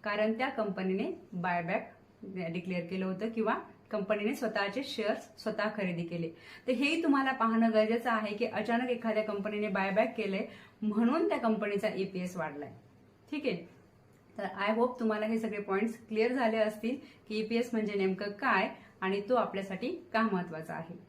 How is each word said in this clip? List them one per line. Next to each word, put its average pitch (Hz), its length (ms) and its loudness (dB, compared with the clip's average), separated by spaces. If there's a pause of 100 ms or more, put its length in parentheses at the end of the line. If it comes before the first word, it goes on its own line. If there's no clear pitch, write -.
कारण 214 300 2
त्या 254 160 0
कंपनीने 202 640 -2 (220)
बायबॅक 180 580 -2 (320)
डिक्लेअर 180 640 -4
केलं 190 200 -4
होतं 185 240 -2
किंवा 220 240 0 (380)
कंपनीने 208 420 0
स्वतःचे 214 500 -2
शेअर्स - 580 -4
स्वतः 208 340 -2
खरेदी 180 280 -2
केले. 170 260 -4 (380)
तर 254 40 2
हेही 302 320 2
तुम्हाला 269 280 4
पाहणं 226 420 4
गरजेचं 233 380 4
आहे 214 240 0
की 226 100 0
अचानक 233 440 0
एखाद्या 220 340 0
कंपनीने 208 440 -2
बायबॅक 196 500 2
केलंय 190 280 0 (360)
म्हणून 233 480 4
त्या 294 80 2
कंपनीचा 208 580 0
ईपीएस 180 420 -4
वाढलाय, 147 340 -6 (600)
ठीक 302 140 -4
आहे? 180 220 -2 (720)
तर 202 60 -6 (260)
I 220 60 2
hope 240 240 2
तुम्हाला 214 260 0
हे 226 140 2
सगळे 208 220 -2
पॉइंट्स 202 460 0
क्लिअर 220 240 2
झाले 226 260 2
असतील 220 380 0 (320)
की 214 120 -2
ईपीएस 226 340 0
म्हणजे 208 200 2
नेमकं 196 380 2
काय 220 380 2 (320)
आणि 196 280 2
तो 254 60 6
आपल्यासाठी 196 540 0 (240)
का 220 80 4
महत्त्वाचा 170 520 0
आहे. 160 220 -8 (140)